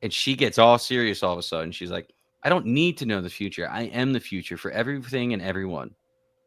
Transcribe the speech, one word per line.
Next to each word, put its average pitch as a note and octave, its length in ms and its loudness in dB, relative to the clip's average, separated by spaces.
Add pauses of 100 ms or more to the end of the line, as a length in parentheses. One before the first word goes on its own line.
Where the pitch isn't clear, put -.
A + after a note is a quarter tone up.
And G#2+ 100 -4
she - 240 0
gets C3 220 2
all A#2 200 10
serious A2+ 440 0
all F#2 100 2
of F2 60 -2
a F2 40 -6
sudden. E2 300 -4
She's F2 180 -8
like, F2 220 -8 (300)
I C3+ 60 -2
don't F3 180 2
need D#3 320 2
to C3+ 80 -6
know G#2 140 0
the F2+ 100 -6
future. F2+ 400 -8
I A2+ 140 -6
am B2 280 -2
the B2 80 0
future - 360 -8
for G2+ 140 -8
everything B2 640 -4
and G#2 80 -2
everyone F2+ 540 -6 (520)